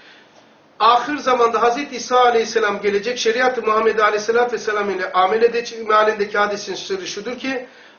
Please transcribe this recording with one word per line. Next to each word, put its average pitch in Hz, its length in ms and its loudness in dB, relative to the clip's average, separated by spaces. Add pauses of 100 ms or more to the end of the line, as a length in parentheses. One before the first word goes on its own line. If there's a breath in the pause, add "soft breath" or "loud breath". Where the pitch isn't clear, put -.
(800 loud breath)
Ahir 240 360 4
zamanda 240 460 2
Hazreti 240 340 0
İsa 247 240 0
Aleyhisselam 220 600 2
gelecek. 202 380 -2
Şeriat-ı 240 440 0
Muhammed 214 360 2
Aleyhisselatü 220 540 2
Vesselam 208 380 -4
ile 185 220 -6
amel 196 300 2
edecek. 226 460 -2
Mealindeki 214 500 2
hadisin 202 360 -4
sırrı 185 320 -8
şudur 226 320 -10
ki, 262 280 -6 (320 loud breath)